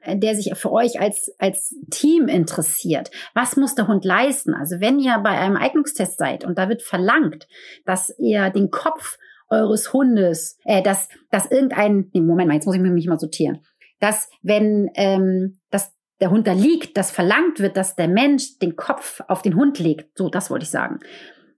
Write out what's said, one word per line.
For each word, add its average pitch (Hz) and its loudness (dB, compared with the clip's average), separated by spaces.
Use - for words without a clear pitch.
der 208 0
sich 208 -4
für - -4
euch 233 2
als, - -2
als - -4
Team 311 4
interessiert? 165 -2
Was 247 -2
muss 269 2
der 214 0
Hund 190 2
leisten? 240 0
Also 175 -6
wenn 247 2
ihr 254 2
bei 196 0
einem 190 0
Eignungstest - -2
seid 135 -4
und 175 -4
da 190 0
wird 226 -4
verlangt, 185 0
dass 190 -2
ihr 208 2
den 202 0
Kopf - -6
eures 214 0
Hundes, 208 2
äh, 190 2
dass, 196 0
dass 196 0
irgendein, 208 2
nee, 180 4
Moment 170 4
mal, 147 2
jetzt 151 0
muss 185 2
ich 185 0
mich 175 2
mal 165 0
sortieren. 156 -4
Dass 208 0
wenn, 208 2
ähm, 190 0
dass 196 -4
der 185 2
Hund 214 2
da 190 2
liegt, 302 0
dass 190 -2
verlangt 262 0
wird, 196 -2
dass 190 -2
der 165 0
Mensch 262 2
den 170 -2
Kopf - -6
auf 190 -2
den 185 0
Hund 277 2
legt. 160 -2
So, - -4
das 185 -6
wollte 131 -6
ich - -10
sagen. - -4